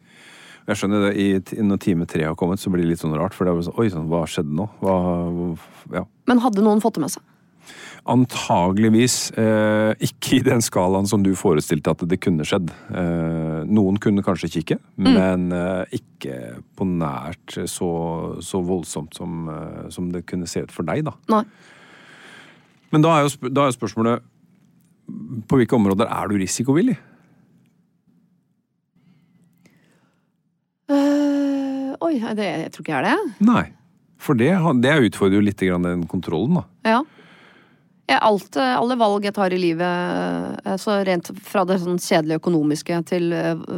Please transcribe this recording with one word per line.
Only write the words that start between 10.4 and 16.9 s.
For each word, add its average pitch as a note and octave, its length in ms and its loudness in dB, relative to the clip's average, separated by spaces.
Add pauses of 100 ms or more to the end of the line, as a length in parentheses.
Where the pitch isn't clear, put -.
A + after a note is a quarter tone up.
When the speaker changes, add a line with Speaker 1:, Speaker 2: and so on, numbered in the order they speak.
Speaker 1:
den B2+ 200 2
skalaen F#2+ 460 0
som G#2 140 2
du F#2+ 140 4
forestilte D#2+ 560 0
at - 160 -4
det F#2 120 0
kunne E2 260 0
skjedd. F2 260 -2 (180)
Eh, E2 720 -2 (100)
noen G2+ 300 4
kunne G2+ 260 2
kanskje E2+ 240 -2
kikke, - 300 -4 (180)
Speaker 2:
Mm. A3+ 160 4
Speaker 1:
men, - 380 2
eh, F2+ 420 -2
ikke - 440 -10 (380)
på G2+ 100 -4
nært E2 720 -6 (100)